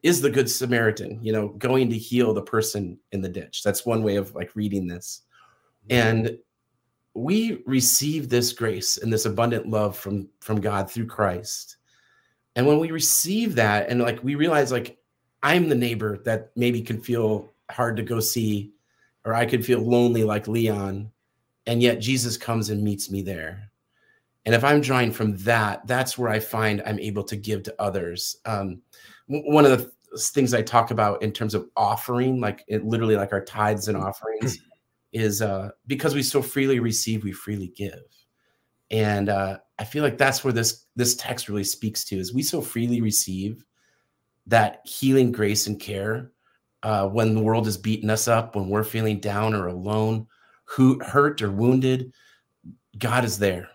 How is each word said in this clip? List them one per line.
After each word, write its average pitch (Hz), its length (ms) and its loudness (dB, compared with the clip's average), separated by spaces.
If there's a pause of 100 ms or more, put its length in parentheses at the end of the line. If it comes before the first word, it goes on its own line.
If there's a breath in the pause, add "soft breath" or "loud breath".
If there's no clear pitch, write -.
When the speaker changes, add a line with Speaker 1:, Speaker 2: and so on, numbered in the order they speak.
Speaker 1:
is 151 180 4
the 143 80 4
Good 127 200 2
Samaritan, 110 720 0
you 110 80 -2
know, 107 180 0
going 123 400 2
to 113 80 0
heal 117 360 2
the 101 80 -2
person 101 580 -2 (140)
in 95 80 -2
the 95 80 -6
ditch. - 340 -10
That's 101 220 -2
one 110 180 0
way 101 140 2
of, 98 180 -4
like, - 200 -10
reading 101 300 -2
this. 87 360 -12 (680 soft breath)
Speaker 2:
Mm-hmm. 127 40 2
Speaker 1:
And 113 440 2 (760)
we 196 520 -2
receive 131 640 0
this 120 240 2
grace - 440 -2
and 113 140 -2
this 110 140 0
abundant 117 420 0
love 107 300 0
from, 98 320 -6 (120)
from 107 200 -2
God 101 300 -2
through 117 160 -6
Christ. 98 680 -4 (760)
And 123 120 4
when 147 120 6
we 165 120 -2
receive 180 640 0
that, 104 340 4
and, 123 120 2
like, 120 220 0
we 139 120 -2
realize, 147 360 2
like, 120 280 -4 (420)
I'm 160 280 2
the 143 60 4
neighbor 110 500 -2
that 113 300 -2
maybe 120 260 0
can 113 180 -6
feel 110 540 -2 (180)
hard 120 260 -2
to 113 60 -4
go 113 160 -2
see, 107 540 -2 (500)
or 113 100 -2
I 117 120 4
could 117 200 0
feel 123 140 2
lonely 120 440 4
like 104 240 0
Leon, 107 640 -2 (540)
and 117 160 2
yet 120 200 4
Jesus 120 360 -2
comes 113 320 -4
and 104 140 -2
meets 104 260 -4
me 98 120 -4
there. 92 500 -10 (720)
And 113 100 4
if 117 80 4
I'm 147 180 6
drawing 127 300 2
from 107 280 -2
that, 107 460 0
that's 127 320 -2
where 120 120 -2
I 107 100 0
find 107 460 -2
I'm 107 140 -4
able 101 260 -6
to - 100 -8
give 104 280 -4
to - 160 -12
others. 92 680 -4
Um, 98 360 -6 (480 loud breath)
w-, 147 240 -2
one 151 120 10
of 135 60 10
the 127 60 6
th-, - 520 -10
things 127 240 2
I 113 80 2
talk 113 280 2
about 104 320 0
in 107 120 -2
terms 107 200 -4
of - 220 -4
offering, 123 640 0
like, 104 280 -4
it, 107 180 -2
literally, 110 300 2
like, 101 180 -2
our 98 100 -2
tithes 107 460 -2
and 101 80 -2
Speaker 2:
Mm-hmm. 95 100 -4
Speaker 1:
offerings, 110 520 -4 (520)
is, 107 300 0
uh, 98 280 -2 (160)
because 139 300 -2
we 143 80 0
so 135 180 0
freely 135 380 0
receive, 113 440 -2
we 98 80 -6
freely 95 440 -8
give. - 260 -10 (880)
And, 104 400 0
uh, 98 300 -2 (200)
I 107 40 -6
feel 147 180 -4
like 131 160 0
that's 135 260 2
where 131 100 2
this, 113 320 -2 (100)
this 123 200 2
text - 340 -8
really 101 140 -2
speaks - 420 -4
to, 98 120 -6
is 92 160 -6
we 127 80 0
so 143 200 -2
freely 120 400 -2
receive 104 640 -2 (840)
that 113 380 4
healing 131 480 4
grace 107 340 0
and 104 100 -4
care, 110 540 -6 (520)
uh, 104 220 0
when 110 300 2
the 110 60 2
world 110 260 2
is 104 80 -2
beating 107 340 -2
us 110 200 0
up, 113 260 2
when 95 140 -2
we're 107 160 0
feeling 110 340 -2
down 104 340 -2
or 95 140 -2
alone, 107 580 -2 (380 soft breath)
who, 131 400 4
hurt 143 380 2
or 101 100 -2
wounded, 127 640 2 (840 soft breath)
God 120 280 0
is 92 120 -4
there. 92 380 0